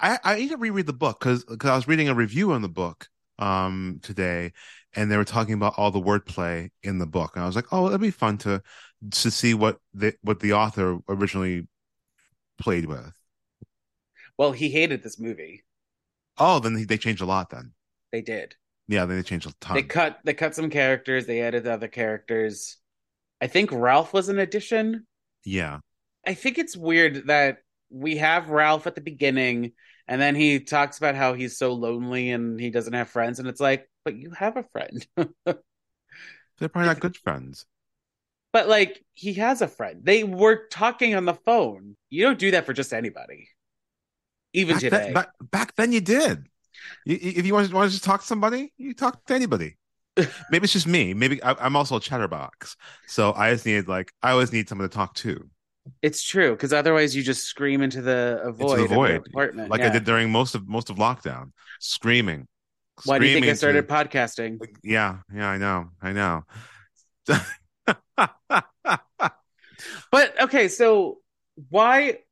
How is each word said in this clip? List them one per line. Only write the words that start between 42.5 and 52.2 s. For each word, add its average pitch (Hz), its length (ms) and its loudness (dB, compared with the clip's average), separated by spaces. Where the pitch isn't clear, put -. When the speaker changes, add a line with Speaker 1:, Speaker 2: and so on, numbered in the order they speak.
Speaker 2:
that 165 140 2
for 135 60 -4
just 131 200 -4
anybody. - 560 -8
Even 170 220 2
Speaker 1:
Back - 40 2
Speaker 2:
today. - 120 0
Speaker 1:
then, 202 220 0
back, 139 180 0
back 220 260 -2
then 233 160 2
you 233 80 2
did. 202 480 2
You, 175 120 0
you, 180 200 -4
if 175 100 0
you 196 80 2
wanted, 202 180 2
wanted 190 200 2
to 196 100 -4
talk 196 200 2
to - 40 -14
somebody, 233 520 -2
you 262 160 -10
talk 254 320 -4
to 262 80 0
anybody. 127 420 -2
Speaker 2:
<laughs> - 320 0
Speaker 1:
Maybe 175 160 2
it's 196 80 2
just 165 160 0
me. 131 260 2
Maybe 127 280 0
I, 127 120 2
I'm 131 220 0
also 139 200 0
a 117 40 0
chatterbox. 85 760 -6